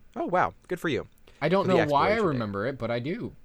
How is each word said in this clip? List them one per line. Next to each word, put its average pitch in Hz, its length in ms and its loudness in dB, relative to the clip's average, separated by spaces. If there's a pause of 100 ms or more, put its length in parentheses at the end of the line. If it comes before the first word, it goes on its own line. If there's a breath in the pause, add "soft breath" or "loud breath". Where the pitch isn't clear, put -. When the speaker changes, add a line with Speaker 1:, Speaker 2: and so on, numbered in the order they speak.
(180)
Speaker 1:
Oh, 330 80 -4
wow. 170 280 0 (140)
Good 175 140 -6
for 170 80 -4
you. 101 180 -2 (340 soft breath)
Speaker 2:
I 151 60 0
don't 190 180 2
Speaker 1:
For 190 60 2
the - 140 4
Speaker 2:
know 147 80 0
why 147 160 4
I - 20 4
Speaker 1:
expiration 220 140 2
date. 156 80 0
Speaker 2:
remember 104 340 -2
it, 139 100 -6
but 113 140 -4
I 120 80 -2
do. 147 320 -6 (140)